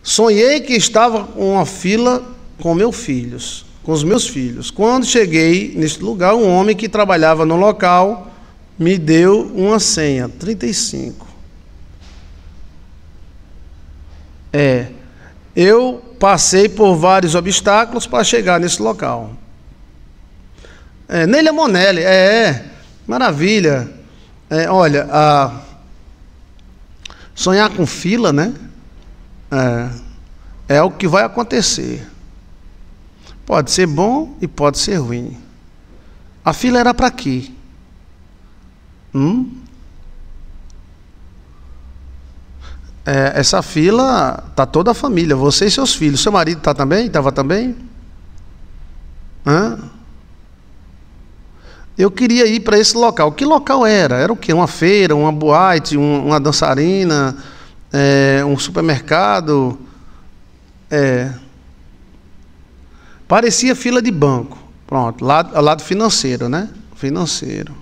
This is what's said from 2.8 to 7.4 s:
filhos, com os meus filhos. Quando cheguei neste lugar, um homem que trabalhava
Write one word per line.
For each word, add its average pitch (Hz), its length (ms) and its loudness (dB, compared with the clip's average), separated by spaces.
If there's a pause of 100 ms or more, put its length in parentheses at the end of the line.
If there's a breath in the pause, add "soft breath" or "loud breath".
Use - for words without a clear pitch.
filhos, 123 720 -8 (160)
com 160 100 -4
os 151 120 0
meus 214 240 0
filhos. 120 420 -8
Quando 233 340 0
cheguei 175 720 2
neste 156 260 -4
lugar, 196 320 0
um 233 140 2
homem 190 280 2
que 220 120 -6
trabalhava 165 560 2